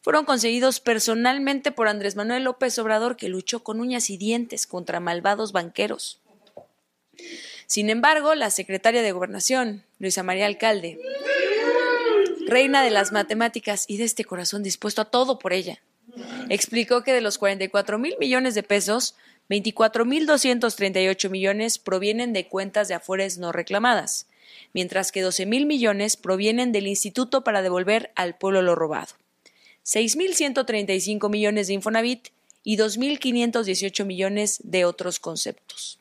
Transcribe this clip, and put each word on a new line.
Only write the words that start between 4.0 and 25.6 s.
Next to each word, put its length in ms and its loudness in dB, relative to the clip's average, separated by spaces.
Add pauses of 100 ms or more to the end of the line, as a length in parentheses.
y 80 -6
dientes 500 -4
contra 320 -6
malvados 540 -2
banqueros. 680 -4 (1500)
Sin 240 0
embargo, 440 4
la 140 0
secretaria 540 2
de 100 2
Gobernación, 720 -2 (140)
Luisa 240 -4
María 240 0
Alcalde, 520 0 (1500)
reina 360 4
de 60 4
las 240 2
matemáticas 760 -2
y 100 -4
de 60 -2
este 200 -4
corazón 380 -6
dispuesto 400 -4
a 80 -4
todo 280 2
por 140 -4
ella, 300 -4 (680)
explicó 540 0
que 100 2
de 80 4
los 160 -2
cuarenta 280 0
y 40 -6
cuatro 300 0
mil 200 -2
millones 360 2
de 80 0
pesos, 540 0 (340)
veinticuatro 560 2
mil 180 2
doscientos 520 2
treinta 260 0
y 60 4
ocho 200 0
millones 500 0
provienen 540 -2
de 160 -4
cuentas 400 -2
de 60 -2
afores 420 -4
no 160 -6
reclamadas, 760 0 (440)
mientras 400 -2
que 80 -4
doce 240 -2
mil 220 0